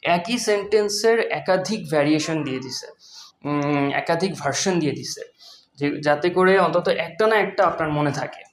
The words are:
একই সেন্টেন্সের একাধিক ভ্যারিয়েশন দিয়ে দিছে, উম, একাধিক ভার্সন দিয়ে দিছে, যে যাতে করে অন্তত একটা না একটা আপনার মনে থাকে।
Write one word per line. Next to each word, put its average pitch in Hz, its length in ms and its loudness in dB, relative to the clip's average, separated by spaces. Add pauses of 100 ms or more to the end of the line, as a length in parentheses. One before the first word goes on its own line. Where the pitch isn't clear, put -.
একই 175 360 0
সেন্টেন্সের 208 800 2 (220)
একাধিক 185 400 0 (120)
ভ্যারিয়েশন 151 440 2 (100)
দিয়ে 131 180 -6
দিছে, - 220 -12 (580)
উম, 143 420 0 (160)
একাধিক 170 300 0 (100)
ভার্সন 160 400 0
দিয়ে 143 100 0
দিছে, - 300 -10 (560)
যে 143 80 -2 (200)
যাতে 147 300 2
করে 185 220 6
অন্তত 170 300 2
একটা - 380 -2
না 220 100 2
একটা 196 340 0
আপনার 156 280 -4
মনে 147 220 0
থাকে। - 220 -10 (100)